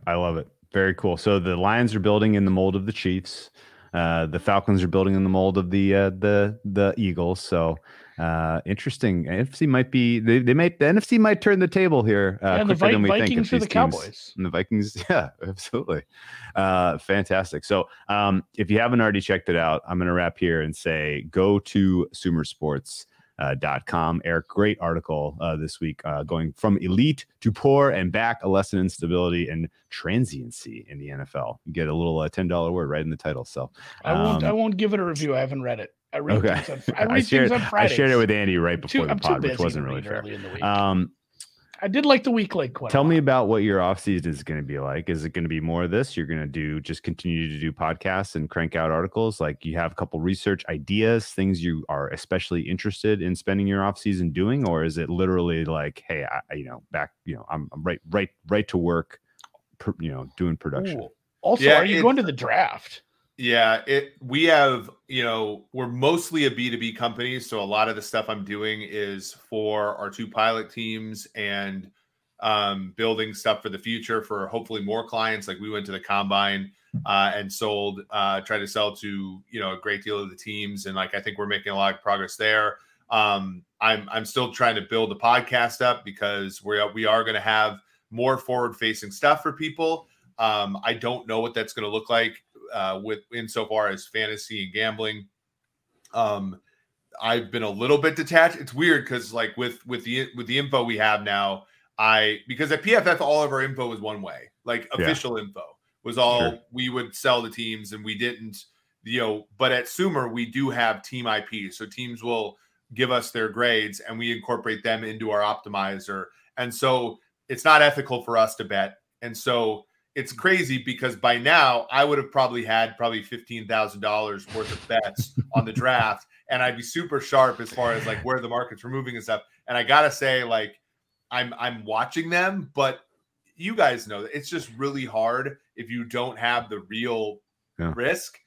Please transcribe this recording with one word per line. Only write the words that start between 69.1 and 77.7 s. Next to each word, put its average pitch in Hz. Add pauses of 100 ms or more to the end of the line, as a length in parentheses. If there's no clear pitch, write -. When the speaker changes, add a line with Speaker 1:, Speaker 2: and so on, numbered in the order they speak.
Speaker 3:
for 107
our 98
two 107
pilot 113
teams 110
and, 101 (500)
um, 101
building 110
stuff 104
for 107
the 95
future 113
for 101
hopefully 110
more 110
clients. 110
Like, 92
we 104
went 104
to 98
the 95
combine, 98 (340)
uh, 98
and 101
sold, 101